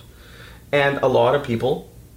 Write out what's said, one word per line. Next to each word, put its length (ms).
And 280
a 80
lot 280
of 80
people 460